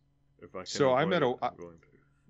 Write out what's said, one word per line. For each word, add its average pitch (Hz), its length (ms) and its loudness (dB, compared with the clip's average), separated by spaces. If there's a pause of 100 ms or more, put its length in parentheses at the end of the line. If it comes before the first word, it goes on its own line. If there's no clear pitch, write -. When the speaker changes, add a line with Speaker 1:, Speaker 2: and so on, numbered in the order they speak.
(400)
Speaker 1:
If - 140 -20
I 95 40 -10
can 92 80 -12
Speaker 2:
So 135 260 2
I 127 100 4
Speaker 1:
avoid 170 80 0
Speaker 2:
met 175 120 2
a 123 80 2
Speaker 1:
it, - 120 -6
I'm 131 100 -2
Speaker 2:
I - 40 -20
Speaker 1:
going 85 200 -16 (540)